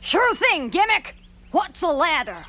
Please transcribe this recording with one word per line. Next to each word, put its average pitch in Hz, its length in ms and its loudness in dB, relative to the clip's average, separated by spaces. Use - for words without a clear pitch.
Sure 453 360 2
thing, 359 340 0
Gimmick. 415 460 0
What's 370 300 -2
a 370 60 0
ladder? 277 600 0